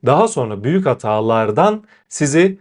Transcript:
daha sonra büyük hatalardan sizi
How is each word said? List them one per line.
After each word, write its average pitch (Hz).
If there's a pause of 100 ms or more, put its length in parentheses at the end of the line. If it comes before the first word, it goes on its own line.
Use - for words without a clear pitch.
daha 156
sonra 110
büyük 185
hatalardan 113 (260)
sizi 170